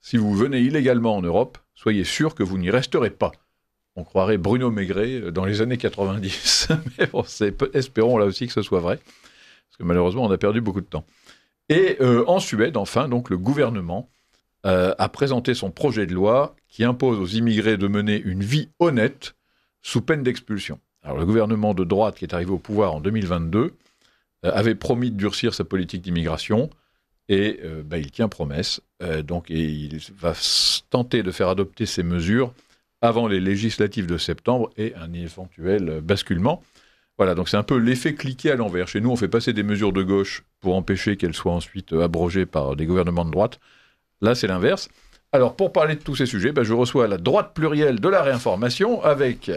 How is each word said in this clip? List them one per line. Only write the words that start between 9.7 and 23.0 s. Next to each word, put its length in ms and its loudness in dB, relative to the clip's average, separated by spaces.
que 40 -10
malheureusement, 420 2
on 60 2
a 60 2
perdu 240 0
beaucoup 200 -2
de 40 -12
temps. 200 -10
Et, 320 4
euh, 260 6
en 120 4
Suède, 380 0
enfin, 300 0
donc, 220 -2
le 80 0
gouvernement, 720 -2
euh, 320 4
a 120 0
présenté 440 0
son 180 -4
projet 340 0
de 80 -6
loi 420 2
qui 140 -2
impose 360 2
aux 180 -2
immigrés 400 2
de 100 0
mener 340 0
une 220 -4
vie 260 -2
honnête 560 0
sous 200 -2
peine 220 0
d'expulsion. 560 -4
Alors, 140 -6
le 80 0
gouvernement 480 2
de 100 0
droite 320 0
qui 100 -10
est 80 -8
arrivé 180 -2
au 60 -2
pouvoir 360 0
en 60 -6
deux 120 -2